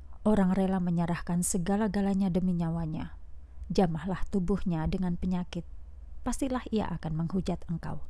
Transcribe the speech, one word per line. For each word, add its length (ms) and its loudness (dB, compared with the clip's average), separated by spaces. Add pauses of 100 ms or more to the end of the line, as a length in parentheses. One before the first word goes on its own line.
(220)
Orang 320 6
rela 240 2
menyerahkan 640 0
segala-galanya 880 2
demi 240 2
nyawanya. 640 -2 (480)
Jamahlah 640 2
tubuhnya 560 2
dengan 320 0
penyakit. 480 -2 (600)
Pastilah 480 0
ia 160 0
akan 320 -2
menghujat 480 -2
engkau." 400 -4